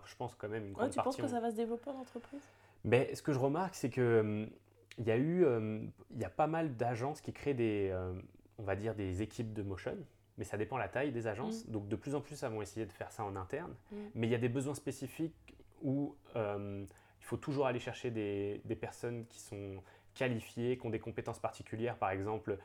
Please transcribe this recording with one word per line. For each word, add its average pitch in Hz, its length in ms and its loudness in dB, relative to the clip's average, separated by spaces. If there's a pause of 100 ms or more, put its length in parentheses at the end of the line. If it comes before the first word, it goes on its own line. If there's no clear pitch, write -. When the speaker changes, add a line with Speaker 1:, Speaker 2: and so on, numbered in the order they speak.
Speaker 1:
je - 100 -18
pense 123 200 -6
quand 107 140 -4
même 110 160 -2
une 98 60 -8
Speaker 2:
Ouais, - 40 -8
Speaker 1:
grande 247 160 2
Speaker 2:
tu - 60 0
penses - 80 2 (120)
Speaker 1:
partie 247 40 -2
Speaker 2:
que 294 40 2
Speaker 1:
en 262 40 0
Speaker 2:
ça 240 100 0
va 226 120 2
se 214 40 -6
développer 233 340 -2
en 269 100 -6
entreprise ? 254 420 -10 (420)
Speaker 1:
Ben, 117 320 6
ce - 60 -10
que 156 100 2
je 131 80 4
remarque, 156 360 2
c'est - 140 0
que, 120 300 6
hum, 107 300 2 (480)
il 117 80 -4
y 113 60 6
a 113 60 6
eu, 165 280 6
hum, 110 460 2 (200)
il 123 80 -6
y 104 60 0
a 92 40 -4
pas 151 180 4
mal 160 280 0
d'agences 123 460 0
qui - 120 -6
créent 143 200 0
des, 107 400 4
euh, 92 200 -2 (440)
on 113 60 -8
va 98 120 2
dire, 107 180 0
des 95 280 0
équipes 107 320 -4
de 104 100 -2
motion, 98 320 -4 (420)
mais 113 60 -6
ça 101 140 -4
dépend 117 200 0
la 101 120 0
taille 135 240 0
des 117 140 0
agences. 220 380 -2
Speaker 2:
Mm. - 60 -10
Speaker 1:
Donc 104 160 -2
de 107 80 0
plus 135 180 -4
en 151 80 0
plus, 151 220 -8
elles 127 80 -2
vont 107 100 -2
essayer 107 240 -4
de 98 60 -10
faire - 200 -8
ça - 120 -6
en 98 140 -2
interne. 135 360 -4 (180)
Speaker 2:
Mm. 208 40 -8 (200)
Speaker 1:
Mais 113 120 2
il 113 40 2
y 123 40 6
a 117 40 0
des 123 100 2
besoins 135 260 0
spécifiques - 800 -6 (260)
où, 139 340 0 (200)
hum, 101 500 -2 (360)
il - 40 -20
faut 117 120 -2
toujours 139 300 2
aller 123 120 2
chercher 123 320 -4
des, 101 540 0
des 113 100 -2
personnes 117 520 -6
qui - 120 -18
sont 98 420 -8 (320)
qualifiées, 123 640 0
qui 127 80 -10
ont 117 40 0
des 110 100 0
compétences 113 400 -6
particulières, 117 580 -4
par 101 140 2
exemple 101 540 0